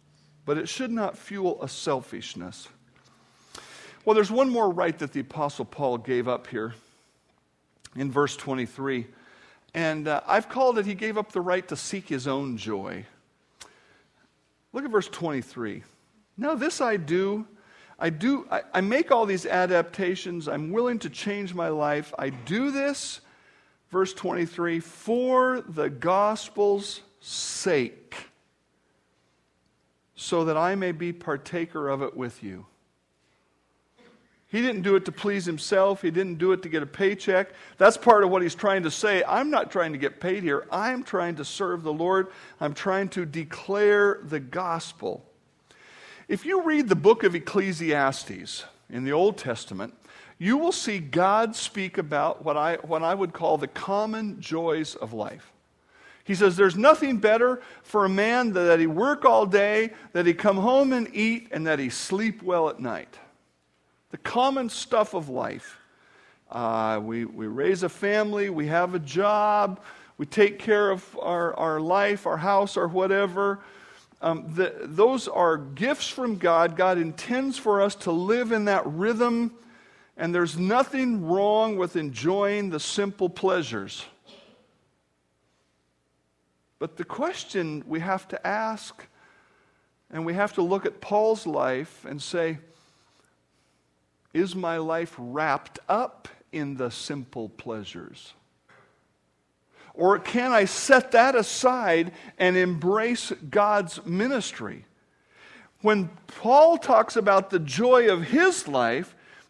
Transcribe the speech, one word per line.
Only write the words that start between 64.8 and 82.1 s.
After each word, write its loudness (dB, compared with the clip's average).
of -6
life. -8
Uh, -2
we, -6
we -10
raise 0
a 0
family, -2
we -4
have 0
a -2
job, 0
we -6
take 4
care 4
of -6
our, -2
our 0
life, 2
our 0
house, 2
or 2
whatever. 0
Um, -2
the, 0
those 2
are 2
gifts -4
from -4
God. 4
God 2
intends -4
for 2
us 0
to -4
live 0
in 0
that 2
rhythm, 0
and -4
there's 0
nothing 0
wrong 2
with -2
enjoying -2